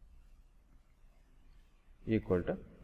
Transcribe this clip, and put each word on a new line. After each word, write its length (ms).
equal 360
to 140